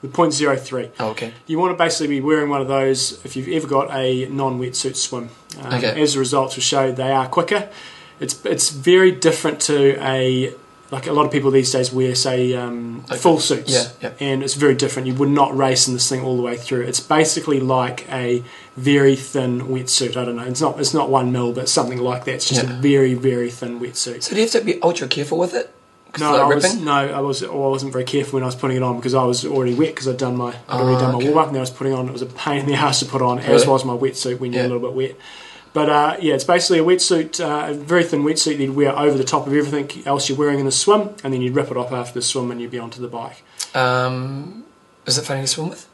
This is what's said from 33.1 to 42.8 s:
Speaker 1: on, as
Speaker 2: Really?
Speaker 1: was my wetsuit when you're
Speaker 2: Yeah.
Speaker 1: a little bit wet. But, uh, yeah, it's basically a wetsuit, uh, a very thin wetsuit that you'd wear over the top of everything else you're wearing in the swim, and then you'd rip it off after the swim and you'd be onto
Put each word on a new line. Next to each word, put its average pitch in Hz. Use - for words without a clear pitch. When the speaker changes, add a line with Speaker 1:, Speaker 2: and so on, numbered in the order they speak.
Speaker 1:
on, 123
as -
Speaker 2:
Really? 120
Speaker 1:
was 131
my 127
wetsuit 127
when 127
you're 123
Speaker 2:
Yeah. 127
Speaker 1:
a 123
little 120
bit -
wet. 131
But, 151
uh, 147
yeah, 151
it's 127
basically 175
a 156
wetsuit, 175
uh, 151
a -
very 156
thin 151
wetsuit 156
that -
you'd 135
wear 143
over 147
the 131
top 139
of 139
everything 143
else 139
you're 135
wearing 143
in 135
the 135
swim, 202
and 135
then 127
you'd 123
rip 135
it 123
off 123
after 123
the 123
swim 123
and 120
you'd 117
be 123
onto 117